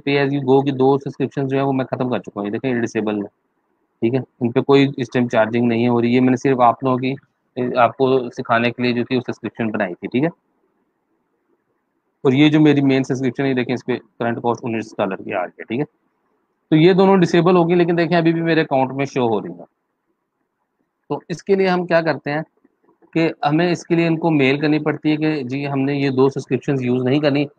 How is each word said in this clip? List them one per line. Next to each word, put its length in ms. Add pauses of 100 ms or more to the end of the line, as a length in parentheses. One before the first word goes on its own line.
Pay 140
as 140
you 120
go 180
की 100
दो 240
सब्सक्रिप्शन 500
जो 80
है 80
वो 80
मैं 140
ख़त्म 240
कर 100
चुका 200
हूँ। 80
ये 40
देखें 160
ये 120
डिसेबल 360
है, 120 (760)
ठीक 120
है, 80 (200)
इन 100
पे 100
कोई 360
इस 160
टाइम 140
चार्जिंग 400
नहीं 140
है 60
हो 120
रही 140
है। 60
मैंने 180
सिर्फ 240
आप 220
लोगों 140
की, 160 (640)
आपको 520
सिखाने 400
के 120
लिए 100
जो 120
थी 120
वो 60
सब्सक्रिप्शन 480
बनाई 240
थी, 140
ठीक 160
है। 60 (1900)
और 100
ये 160
जो 100
मेरी 220
मेन 200
सब्सक्रिप्शन 400
है, 60
ये 60
देखें 200
इस 120
पे 120
करंट 440
कॉस्ट 220
उन्नीस 340
डॉलर 180
की 160
आ 100
रही 180
है, 40
ठीक 160
है। 40 (840)
तो 60
ये 180
दोनों 260
डिसेबल 360
होगी, 180
लेकिन 220
देखें 200
अभी 160
भी 100
मेरे 200
अकाउंट 300
में 140
शो 220
हो 100
रही 140
है। 120 (1500)
तो 100 (100)
इसके 260
लिए 120
हम 180
क्या 160
करते 280
हैं 120 (720)
कि 180 (140)
हमें 260
इसके 260
लिए 100
इनको 260
मेल 280
करनी 200
पड़ती 300
है 60
कि 280
जी 200
हमने 300
ये 180
दो 180
सब्सक्रिप्शंस 520
यूज़ 220
नहीं 160
करनी, 260 (120)